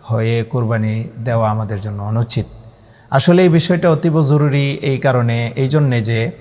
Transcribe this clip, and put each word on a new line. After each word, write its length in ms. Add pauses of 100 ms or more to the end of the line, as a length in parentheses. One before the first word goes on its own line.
হয়ে 400
কুরবানি 500 (300)
দেওয়া 260
আমাদের 320
জন্য 220
অনুচিত। 440 (640)
আসলে 320
এই 140
বিষয়টা 320
অতীব 320
জরুরি 440 (160)
এই 180
কারণে, 380 (180)
এই 140
জন্যে 320
যে 180 (220)